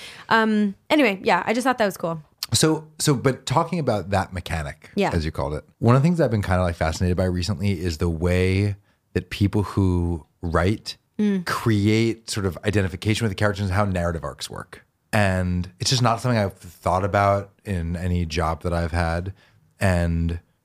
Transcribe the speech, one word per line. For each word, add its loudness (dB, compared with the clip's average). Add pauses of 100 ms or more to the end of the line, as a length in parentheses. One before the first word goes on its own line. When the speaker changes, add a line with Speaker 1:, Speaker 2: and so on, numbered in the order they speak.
(280)
Speaker 1:
Um, 2 (160)
anyway, 4
yeah, 2
I 0
just -2
thought 0
that 2
was -4
cool. -6 (300)
Speaker 2:
So, 2 (120)
so, 2
but 0
talking 0
about -2
that 0
mechanic, -8
Speaker 1:
Yeah. 0
Speaker 2:
as 0
you -4
called -4
it, -8 (140)
one 4
of 4
the 4
things 2
I've 2
been 0
kinda, 2
like, -2
fascinated 0
by 0
recently -2
is -4
the 0
way 0 (360)
that -4
people 0
who 0 (160)
write 0 (220)
Speaker 1:
Mm. 0
Speaker 2:
create 0
sort -4
of -2
identification 0
with 0
the -8
characters 0
and -2
how 2
narrative -2
arcs -10
work. -16 (280)
And 0
it's -4
just 2
not 2
something 0
I've 0
thought -2
about 2 (120)
in -4
any 0
job -2
that -2
I've -2
had. -2 (480)
And 0 (240)